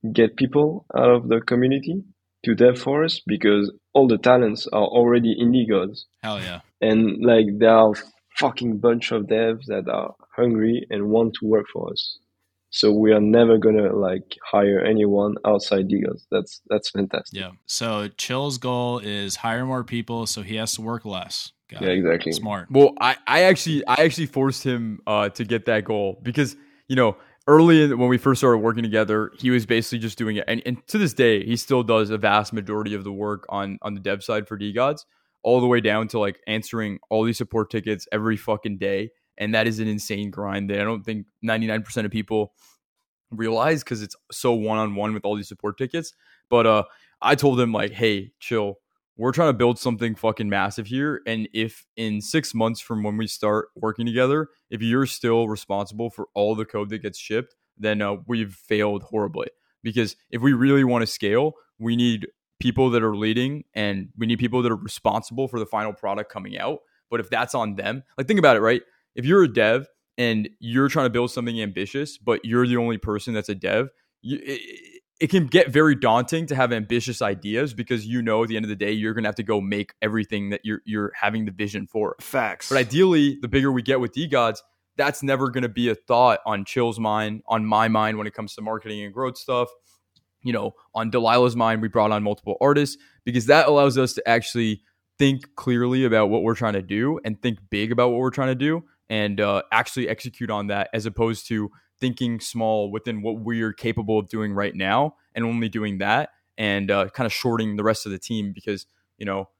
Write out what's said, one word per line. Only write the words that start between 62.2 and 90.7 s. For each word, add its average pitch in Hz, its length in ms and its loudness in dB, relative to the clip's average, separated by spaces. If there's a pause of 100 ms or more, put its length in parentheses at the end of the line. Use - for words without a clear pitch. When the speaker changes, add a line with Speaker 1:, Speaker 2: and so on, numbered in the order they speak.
Speaker 3:
people 123 320 2
that 117 120 2
are 107 120 0
leading 123 480 -2 (100)
and 101 440 -4
we 113 100 -4
need 117 120 -2
people 123 220 0
that 117 100 0
are 107 60 -2
responsible 113 720 -4
for 120 100 -8
the 107 60 -4
final 107 280 -4
product 104 380 -6
coming 101 260 -12
out. 139 220 -4 (300)
But 117 100 -2
if 101 100 -8
that's 120 260 -2
on 107 200 -4
them, 107 280 -6 (140)
like, 131 100 -6
think 208 120 2
about 135 180 6
it, 101 40 2
right? 113 200 2 (340)
If 120 80 -8
you're 180 200 6
a 156 40 4
dev 113 400 2 (300)
and 113 320 0 (100)
you're 127 300 0
trying 139 160 0
to 123 40 2
build 120 220 -2
something 117 300 -6
ambitious, 104 560 -6
but 110 260 -2
you're 120 240 2
the 123 80 0
only 117 220 -2
person 104 360 -6
that's 107 140 -4
a 101 80 -6
dev, 98 320 -2 (340)
you, 135 220 -8
it, 131 180 -10 (600)
it 156 60 0
can 170 200 2
get 156 220 6
very 147 260 6
daunting 123 520 2
to 143 80 -4
have 123 180 2
ambitious 117 480 -2
ideas 104 520 -2
because 113 320 -4
you 120 160 -4
know 113 220 0
at 110 60 -2
the 113 80 -4
end 110 80 -4
of 107 40 -6
the 104 60 -6
day, 101 160 -2
you're 107 220 -2
gonna 110 160 -2
have 107 60 -6
to 113 80 -6
go 104 180 -2
make 101 400 -6
everything 104 480 -4
that 104 160 -6
you're, 107 180 -6
you're 104 320 -6
having 107 300 -4
the 101 60 -8
vision 101 360 -8
for. 107 320 -6
Speaker 4:
Facts. 110 480 -6
Speaker 3:
But 135 100 0
ideally, 143 640 4
the 123 60 -8
bigger 135 240 2
we 127 100 0
get 131 200 0
with 120 100 -4
DeGods, 127 460 0 (400)
that's 143 260 -2
never 135 260 0
gonna 120 200 -4
be 120 180 -2
a 110 80 0
thought 120 500 2
on 101 200 -4
Chill's 117 340 -2
mind, 107 480 -2
on 110 180 -2
my 107 220 2
mind 110 300 0
when 107 100 -8
it 104 60 -12
comes 107 220 -12
to 110 60 -16
marketing 107 420 -10
and 101 100 -14
growth 127 240 -6
stuff. 123 320 -2 (720)
You 123 100 -4
know, 107 240 -4 (180)